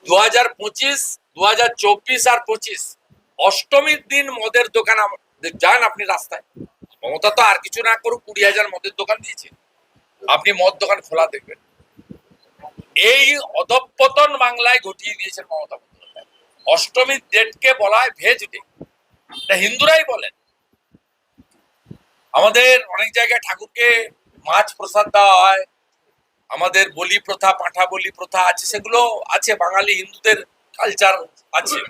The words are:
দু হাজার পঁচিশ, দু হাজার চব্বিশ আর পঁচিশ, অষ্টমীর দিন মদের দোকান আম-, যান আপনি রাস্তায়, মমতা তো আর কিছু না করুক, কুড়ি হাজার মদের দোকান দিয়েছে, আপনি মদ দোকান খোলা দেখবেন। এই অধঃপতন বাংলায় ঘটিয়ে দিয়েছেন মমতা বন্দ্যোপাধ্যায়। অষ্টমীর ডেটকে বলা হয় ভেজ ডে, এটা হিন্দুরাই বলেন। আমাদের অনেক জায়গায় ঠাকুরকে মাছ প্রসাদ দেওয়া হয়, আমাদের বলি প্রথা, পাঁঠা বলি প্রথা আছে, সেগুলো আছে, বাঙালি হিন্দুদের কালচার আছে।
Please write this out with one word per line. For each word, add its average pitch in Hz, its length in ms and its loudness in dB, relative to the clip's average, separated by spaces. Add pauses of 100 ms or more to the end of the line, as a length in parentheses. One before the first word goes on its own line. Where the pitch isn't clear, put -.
দু 170 100 2
হাজার 220 380 4
পঁচিশ, 269 640 -6 (160)
দু 170 80 -4
হাজার 226 340 2
চব্বিশ 240 500 0
আর 240 200 2
পঁচিশ, 220 500 -10 (400)
অষ্টমীর 294 720 0
দিন 277 240 -2
মদের 233 360 -2
দোকান 220 320 0
আম-, 196 560 -6
যান 196 280 2
আপনি 208 220 -4
রাস্তায়, - 360 -8 (640)
মমতা 147 260 -2
তো 208 120 2
আর 202 180 4
কিছু - 240 -10
না 226 120 2
করুক, 233 280 -6
কুড়ি 202 220 -2
হাজার 208 240 2
মদের 202 280 -10
দোকান 202 240 -4
দিয়েছে, - 280 -18 (800)
আপনি 156 260 2
মদ 185 240 2
দোকান 196 240 -2
খোলা 160 260 -2
দেখবেন। - 300 -14 (1400)
এই 269 420 2
অধঃপতন 269 1000 0
বাংলায় 240 420 0
ঘটিয়ে 202 340 -12
দিয়েছেন 196 380 -14
মমতা 151 260 -10
বন্দ্যোপাধ্যায়। - 480 -20 (400)
অষ্টমীর 254 560 0 (100)
ডেটকে 220 480 2
বলা 214 180 2
হয় 247 200 0
ভেজ 214 280 -2
ডে, - 120 -20 (840)
এটা 196 120 0
হিন্দুরাই 285 520 2
বলেন। - 260 -8 (2000)
আমাদের 247 540 4
অনেক 214 280 -6
জায়গায় 233 260 0 (100)
ঠাকুরকে 226 600 -2 (360)
মাছ 190 300 0
প্রসাদ 208 320 -2
দেওয়া 196 340 6
হয়, 190 220 4 (840)
আমাদের 180 420 0
বলি 180 280 -4
প্রথা, 190 340 0
পাঁঠা 180 320 -2
বলি 185 260 -8
প্রথা 185 300 -4
আছে, 180 240 0
সেগুলো 220 640 -2
আছে, 208 260 -2
বাঙালি 196 380 0
হিন্দুদের 196 500 -2 (340)
কালচার 196 360 0 (380)
আছে। 262 280 -4 (100)